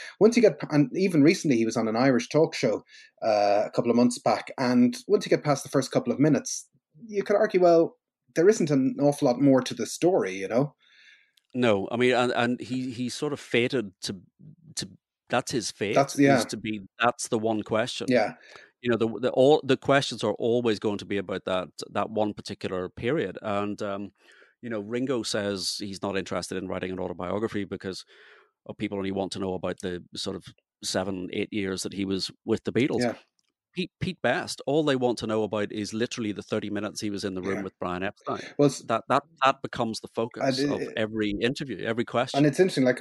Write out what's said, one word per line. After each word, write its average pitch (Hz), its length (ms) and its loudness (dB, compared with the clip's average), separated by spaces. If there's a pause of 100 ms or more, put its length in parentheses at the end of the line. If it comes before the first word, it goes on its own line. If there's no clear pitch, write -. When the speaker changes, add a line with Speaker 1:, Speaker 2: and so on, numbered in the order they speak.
(180)
Speaker 1:
once 226 200 6
you 226 40 6
get, 196 160 6 (140)
and 147 260 4
even 175 260 4
recently 151 340 4
he 113 80 2
was 110 100 -2
on 113 140 0
an 110 80 0
Irish 123 320 2
talk 156 260 2
show, 107 300 0 (360)
uh, 104 440 4
a - 100 -10
couple 120 160 2
of 120 60 6
months 120 200 4
back, 110 400 0
and 123 380 4 (140)
once 202 160 2
you - 40 -8
get 156 140 2
past 139 200 0
the - 60 -14
first 135 220 0
couple 120 220 0
of 104 80 0
minutes, - 480 2 (360)
you 208 160 -4
could 202 140 2
argue, 202 240 4
"Well, 170 380 6 (360)
there 165 140 4
isn't 202 240 4
an 131 300 2
awful 143 240 2
lot 120 160 2
more 135 200 8
to 123 120 -6
the 110 120 -4
story," 117 520 0
you 95 100 -10
know? 131 260 0 (800)
Speaker 2:
No, 110 380 2
I 117 60 -4
mean, 123 160 4
and, 120 200 2
and 120 280 0
he, 127 300 -6
he's 120 220 -6
sort 151 200 -6
of - 60 -10
fated 120 520 0 (120)
to, 101 140 -8 (580)
to, - 120 -10 (420)
that's 123 220 -2
his 117 200 -4
fate, 104 240 -4
Speaker 1:
That's, 139 240 2
yeah. 139 180 6
Speaker 2:
is 110 80 0
to 120 120 -8
be, 107 240 -8 (180)
that's 120 300 0
the 113 100 0
one 107 240 -2
question. 113 460 -4
Speaker 1:
Yeah. 113 240 2 (480)
Speaker 2:
You 120 100 -2
know, 113 60 0
the, 113 220 -2
the, 123 120 -2
all, 139 320 6
the 131 140 2
questions 135 460 0
are 107 100 0
always 117 460 0
going 104 200 -2
to 107 60 -12
be 101 120 -4
about 92 280 -6
that, 90 240 -4 (220)
that 101 180 -4
one 104 240 -2
particular 92 560 -8
period. 120 520 -4
And, 101 400 -4
um, 98 300 -8 (500)
you 120 80 -12
know, 110 120 -6
Ringo 120 420 -4
says 101 560 -4
he's 98 220 -10
not 98 160 -4
interested 92 400 -6
in 92 100 -8
writing 92 240 -6
an 92 80 -8
autobiography 92 640 -4
because, 92 420 -10 (640)
uh, 101 40 -12
people 101 240 -6
only 95 140 -4
want 98 220 -4
to 98 60 -10
know 95 140 -4
about 90 280 -6
the 90 220 -6 (120)
sort 95 200 -8
of 90 100 -14 (380)
seven, 92 500 -4
eight 101 180 -4
years 95 320 -4
that 87 100 -8
he 95 120 -4
was 95 240 -4 (160)
with 110 200 -2
the 101 80 -4
Beatles. 123 280 0
Speaker 1:
Yeah. 117 140 -2 (580)
Speaker 2:
Pete, 180 260 -6
Pete 180 240 -6
Best, 123 420 -2
all 147 180 2
they 143 120 2
want 123 240 0
to 113 80 -6
know 110 160 0
about 104 280 -2
is 101 220 -6
literally 110 380 -4
the 95 100 -8
thirty 104 300 -4
minutes 101 280 -6
he 104 120 -6
was 98 120 -6
in 98 120 -4
the 92 80 -8
room 95 140 -4
Speaker 1:
Yeah. 98 40 -6
Speaker 2:
with 95 160 -10
Brian 90 240 -6
Epstein. 104 380 -6 (180)
Speaker 1:
Well, 143 120 6
s- - 180 -6
Speaker 2:
That, 113 200 0
that, 131 140 2 (240)
that 135 160 2
becomes 113 380 -4
the - 80 -16
focus 117 520 -2
Speaker 1:
and 143 140 0
Speaker 2:
of - 80 -4
Speaker 1:
it, - 160 -8
Speaker 2:
every 107 420 -2
interview, 117 460 -4
every 113 180 -2
question. 127 360 0
Speaker 1:
and 151 80 6
it's 143 120 0
interesting, 180 260 4
like, 127 160 4